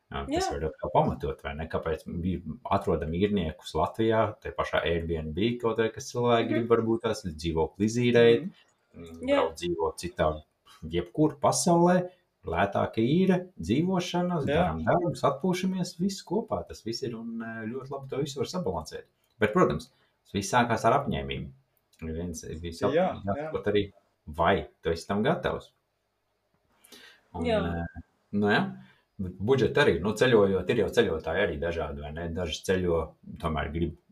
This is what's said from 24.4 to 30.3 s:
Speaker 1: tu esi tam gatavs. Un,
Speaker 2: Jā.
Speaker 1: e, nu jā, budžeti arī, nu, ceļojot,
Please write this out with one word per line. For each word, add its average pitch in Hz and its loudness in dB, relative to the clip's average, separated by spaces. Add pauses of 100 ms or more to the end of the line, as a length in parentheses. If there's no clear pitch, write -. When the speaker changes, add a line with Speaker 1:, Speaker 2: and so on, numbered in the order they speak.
Speaker 1:
tu 82 -2
esi - -2
tam 101 0
gatavs. - -2 (1600)
Un, - -6
Speaker 2:
Jā. 220 2
Speaker 1:
e, 85 -4 (280)
nu 104 2
jā, 131 4 (580)
budžeti 107 2
arī, 95 4
nu, 104 0
ceļojot, 101 4